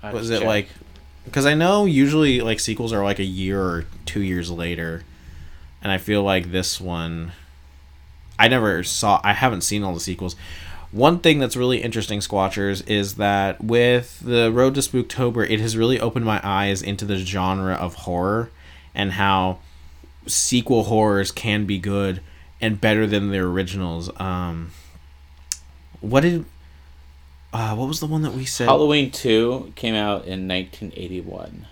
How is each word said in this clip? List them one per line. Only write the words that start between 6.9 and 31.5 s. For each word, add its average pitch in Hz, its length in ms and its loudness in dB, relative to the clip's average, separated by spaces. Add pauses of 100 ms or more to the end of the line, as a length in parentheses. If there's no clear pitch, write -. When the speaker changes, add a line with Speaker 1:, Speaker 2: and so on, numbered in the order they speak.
Speaker 2:
I 113 120 6
never 104 340 2
saw, 101 400 2
I 101 80 4
haven't 113 300 2
seen 104 200 -2
all 95 120 -2
the 82 80 -6
sequels. 90 340 -6 (560)
One 147 280 4
thing 156 200 6
that's 120 160 -2
really 123 260 0
interesting, 110 380 -4
Squatchers, 98 680 -2
is 101 300 -2
that 101 480 0
with 120 560 2
the 117 320 2
Road 131 240 4
to 139 60 0
Spooktober, 123 680 0
it 107 120 2
has 110 160 -2
really 117 240 2
opened 117 240 -2
my 107 180 0
eyes 98 380 0
into 101 240 -6
the 101 100 -2
genre 92 600 -2
of 87 200 -4
horror 95 540 -2 (440)
and 98 200 -2
how 95 460 2 (680)
sequel 120 560 2
horrors 104 480 2
can 104 320 -2
be 98 140 -2
good 98 420 -2 (400)
and 107 220 -2
better 110 260 4
than 101 240 0
their 95 140 0
originals. 90 640 -2 (100)
Um, 87 520 -4 (1300)
what 120 200 4
did, 170 220 2 (1120)
uh, 110 220 -2
what 127 120 -4
was 156 140 -4
the 160 40 -6
one 156 180 -2
that 135 100 -2
we 131 100 -6
said? 123 240 -2
Speaker 1:
Halloween 147 440 6
two 120 640 0
came 113 200 -2
out 104 300 0
in 92 200 -6
nineteen 92 520 -6
eighty-one. - 760 -12